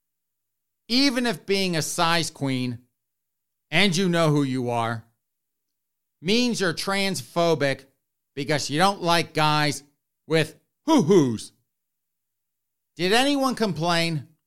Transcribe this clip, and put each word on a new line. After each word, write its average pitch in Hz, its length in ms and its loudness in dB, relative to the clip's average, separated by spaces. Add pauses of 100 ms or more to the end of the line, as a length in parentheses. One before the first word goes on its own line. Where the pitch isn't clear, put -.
(880)
Even 247 400 0
if 180 180 -6
being 190 300 0
a 151 80 -2
size 170 480 -2
queen, 127 480 -4 (920)
and 175 260 2
you 185 140 0
know 165 220 2
who 147 100 2
you 127 300 -4
are, 117 340 -4 (1120)
means 226 400 0
you're 175 140 0
transphobic 170 1120 -2 (500)
because 143 360 -4
you 147 80 -2
don't 190 240 0
like 165 320 0
guys 151 480 0 (420)
with 156 300 -2 (320)
hoo-hoos. 165 640 4 (1400)
Did 185 180 -2
anyone 269 400 2
complain 165 720 -2 (200)